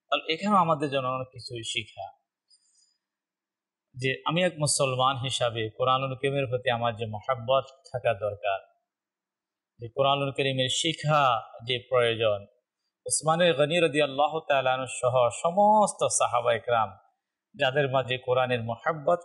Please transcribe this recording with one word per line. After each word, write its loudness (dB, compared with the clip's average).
তাহলে -4
এখানে 0
আমাদের 2
জন্য -2
অনেক -4
কিছুই -14
শিখা। -10
যে -2
আমি 0
এক 0
মুসলমান 0
হিসাবে -4
কোরআনুল 0
কারীমের -2
প্রতি -2
আমার 0
যে -6
মহাব্বত -2
থাকা -2
দরকার, -4
যে -12
কোরআনুল 2
কারীমের 0
শিখা 2
যে -2
প্রয়োজন, 2
ওসমানে 2
গনি 2
রাদিয়াল্লাহু 0
তাআলা 2
আনহু -4
সহ 2
সমস্ত 4
সাহাবা 2
একরাম -2
যাদের 0
মাঝে 0
কোরআনের 0
মহাব্বত -2